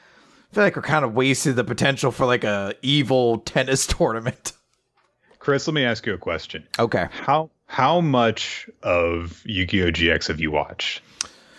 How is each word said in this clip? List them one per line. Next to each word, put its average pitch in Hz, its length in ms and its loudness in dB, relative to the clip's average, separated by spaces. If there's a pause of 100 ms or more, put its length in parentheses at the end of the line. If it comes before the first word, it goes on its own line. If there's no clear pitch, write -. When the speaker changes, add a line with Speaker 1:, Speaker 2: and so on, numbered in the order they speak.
(520)
Speaker 1:
I - 20 -8
feel 208 80 2
like 185 140 2
we're 147 60 -8
kind 143 220 0
of 113 100 -2
wasted 131 420 2
the 120 80 2
potential 135 480 0
for, 135 140 0
like, 123 180 2
a 101 380 -2
evil 127 560 2
tennis 131 480 0
<laughs> - 20 -4
tournament." 117 640 -2 (880)
Speaker 2:
Chris, 139 260 0
let 156 80 -2
me 143 100 2
ask 117 220 -2
you 104 80 -2
a 90 40 -8
question. 80 460 -8 (140)
Speaker 1:
Okay. 110 320 0
Speaker 2:
How, 156 400 -2 (160)
how 151 340 2
much 123 720 0 (140)
of 85 600 -2
Yu-Gi-Oh! 92 460 0
G 82 220 2
X 78 160 -2
have 78 100 -4
you 78 140 -2
watched? - 500 -4 (560)